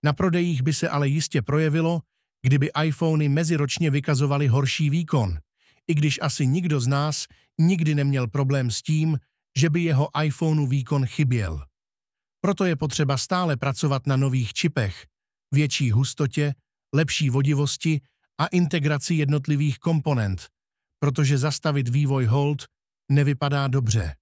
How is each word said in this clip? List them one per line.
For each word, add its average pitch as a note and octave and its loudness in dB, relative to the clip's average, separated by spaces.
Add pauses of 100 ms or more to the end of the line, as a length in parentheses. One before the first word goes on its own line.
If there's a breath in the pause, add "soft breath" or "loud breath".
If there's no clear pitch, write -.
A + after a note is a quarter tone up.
Na D3 4
prodejích F3 0
by D3+ 0
se E3 -2
ale C#3+ 0
jistě D3 -2
projevilo, D#3+ 0 (420)
kdyby C#3 2 (140)
iPhony D#3 0
meziročně D#3 0
vykazovaly C#3+ 0
horší C#3 2
výkon, C3+ -2 (500 soft breath)
i E3+ 0
když D3 0
asi D3 -2
nikdo D3+ 0
z A#2 -2
nás C#3+ -2 (340 soft breath)
nikdy D#3+ 2
neměl C#3 0
problém C3+ 0
s - -6
tím, D#3 0 (400)
že D#3+ 4
by E3+ 0
jeho D3+ 2 (160)
iPhoneu D#3 0
výkon C3+ 0
chyběl. G#2+ -2 (760)
Proto G3 0
je E3+ 0
potřeba C#3 -2
stále F3 -2
pracovat C3+ -2
na C3+ 2
nových C3 0
čipech, A#2 -4 (460)
větší C#3+ 0
hustotě, C#3 0 (400)
lepší D3 2
vodivosti C#3+ 0 (400)
a D#3+ 0
integraci D#3+ 0
jednotlivých D3 0
komponent, C3 -2 (500)
protože C#3+ 0
zastavit C#3+ -2
vývoj C3+ 0
hold C#3+ 0 (460)
nevypadá C#3 0
dobře. A2 -2